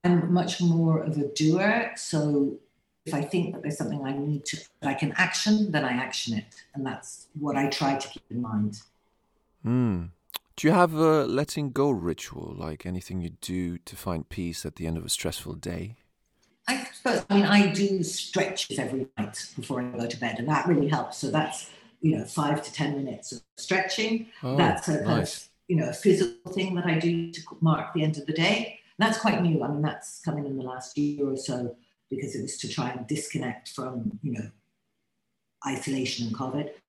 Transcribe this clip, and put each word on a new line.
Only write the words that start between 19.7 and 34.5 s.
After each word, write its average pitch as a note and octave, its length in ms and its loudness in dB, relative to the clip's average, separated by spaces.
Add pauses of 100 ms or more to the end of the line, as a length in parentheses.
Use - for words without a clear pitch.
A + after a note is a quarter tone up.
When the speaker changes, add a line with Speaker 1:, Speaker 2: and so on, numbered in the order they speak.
Speaker 1:
I B2 40 -4
go A#2+ 200 -6
to - 140 -6
bed, A2+ 180 -4
and B2 120 -4
that D3+ 180 2
really D3 220 4
helps. - 280 -2
So A#2+ 140 -4
that's, - 380 -2 (320)
you D#3+ 160 4
know, - 80 -4
five D3 360 0
to - 120 -12
ten D3+ 240 0
minutes - 340 -6
of B2 100 -12 (140)
stretching. A3 720 0 (160)
Speaker 2:
Oh, C3+ 140 0
Speaker 1:
That's E3 320 4
a D3+ 80 2
kind A2 220 4
Speaker 2:
nice. - 260 -4
Speaker 1:
of, - 40 -20 (200)
you F3 80 4
know, D#3 120 2
a - 40 -6
physical - 580 2
thing F#3 240 -2
that F3 100 -2
I D#3+ 140 4
do E3+ 320 2
to - 100 -12 (200)
mark D#3 320 2
the D#3 100 2
end D#3 140 0
of - 80 -10
the D#3 80 -2
day. G3+ 480 0 (160)
And A3 100 4
that's A3 100 2
quite - 240 2
new. D#3+ 220 4
I C3 60 -2
mean, D3 120 0
that's - 380 -4
come D#3 180 -4
in, C#3+ 80 -4
in C3+ 120 -6
the B2+ 60 -6
last B2+ 340 -8
year D3 320 0
or C3 80 -2
so B2 400 -6 (320)
because C3+ 260 -6
it A2+ 60 -6
was - 160 -8
to - 100 -8
try B2 220 -4
and B2+ 180 -8
disconnect - 640 -6
from, B2+ 540 -6
you C3 100 -2
know, G#2+ 160 -6 (1160)